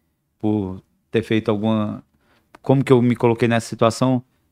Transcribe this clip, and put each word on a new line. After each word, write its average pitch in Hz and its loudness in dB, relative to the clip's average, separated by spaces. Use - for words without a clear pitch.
por 101 -4
ter 113 0
feito 110 -2
alguma, 107 -4
como 135 2
que - 2
eu 123 6
me 120 2
coloquei 120 0
nessa 117 -2
situação, 123 0